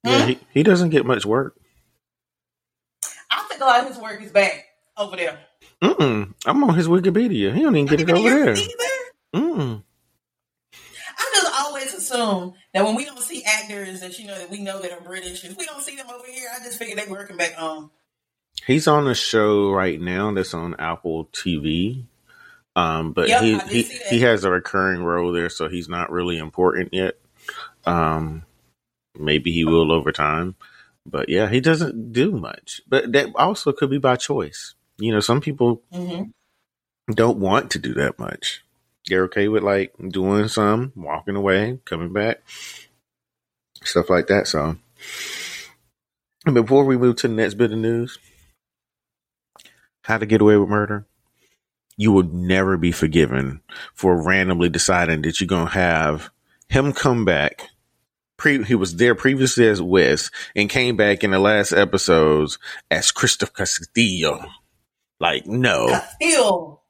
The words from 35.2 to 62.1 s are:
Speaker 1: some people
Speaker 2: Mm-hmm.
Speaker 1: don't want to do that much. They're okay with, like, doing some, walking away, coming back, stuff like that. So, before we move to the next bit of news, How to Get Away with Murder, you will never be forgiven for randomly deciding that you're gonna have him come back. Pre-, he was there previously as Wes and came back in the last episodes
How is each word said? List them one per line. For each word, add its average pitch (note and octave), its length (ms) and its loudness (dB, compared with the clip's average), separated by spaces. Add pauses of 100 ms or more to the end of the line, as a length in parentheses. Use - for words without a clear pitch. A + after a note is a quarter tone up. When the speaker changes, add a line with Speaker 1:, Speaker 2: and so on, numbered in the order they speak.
Speaker 1:
some B2 200 0
people A#2+ 420 0 (100)
Speaker 2:
Mm-hmm. F3+ 380 -8 (840)
Speaker 1:
don't A2+ 260 2
want G2 340 0
to D#2 80 -4
do B1+ 140 -6
that C2+ 260 -4
much. - 420 -10 (460)
They're F#2 160 2
okay G2+ 240 0
with, G#2+ 160 2
like, G2 280 0 (180)
doing G2 360 0
some, A2 480 0
walking D#2+ 400 -8
away, G2+ 500 0
coming E2+ 280 -6
back, G#2+ 300 -2 (1400)
stuff - 260 0
like F2 200 2
that. G2 180 4
So, D#2+ 300 -2 (1700)
before C3+ 400 4
we C3 120 4
move A#2+ 200 4
to B2+ 120 -2
the A2+ 60 -2
next G#2+ 200 0
bit A2 180 2
of A2+ 60 -4
news, A#2 400 -2 (1800)
How A2 160 0
to G#2+ 80 -2
Get G#2+ 140 6
Away G#2+ 160 8
with G2 120 4
Murder, G#2 380 -2 (880)
you G#2+ 160 4
will F#2+ 120 6
never F#2 520 0
be E2+ 160 0
forgiven C2+ 680 0 (340)
for F2+ 280 2
randomly F2+ 460 2
deciding E2 540 0
that D#2+ 180 -2
you're F#2 80 -2
gonna E2+ 220 0
have D#2+ 600 0 (380)
him C3+ 240 2
come A#2+ 320 0
back. D#2 440 0 (720)
Pre-, C#3 260 2
he A#2 100 2
was F2+ 220 -2
there A#2+ 180 4
previously C3 540 4
as G2+ 120 4
Wes E2 500 4 (260)
and G2+ 140 2
came B2 260 0
back G2+ 260 4
in G#2 80 2
the F#2+ 80 4
last G2+ 340 4
episodes D#2+ 880 4 (320)